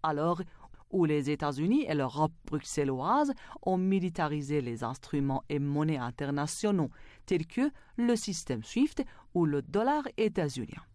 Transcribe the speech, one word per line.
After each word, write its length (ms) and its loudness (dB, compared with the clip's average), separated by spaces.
À 100 2
l'heure 300 0
où 140 4
les 240 2
États-Unis 580 2
et 80 0
l'Europe 380 0
bruxelloise 880 0
ont 160 0
militarisé 880 0
les 220 -4
instruments 680 -2
et 80 0
monnaies 400 0
internationaux 920 -2
tels 200 0
que 240 0
le 180 2
système 480 -4
swift 400 0
ou 100 4
le 160 2
dollar 560 0
états-unien 680 -2